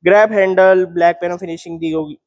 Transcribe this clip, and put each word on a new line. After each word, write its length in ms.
ग्रैब 300
हैंडल, 540
ब्लैक 280
पैनल 220
फिनिशिंग 420
दी 120
होगी 360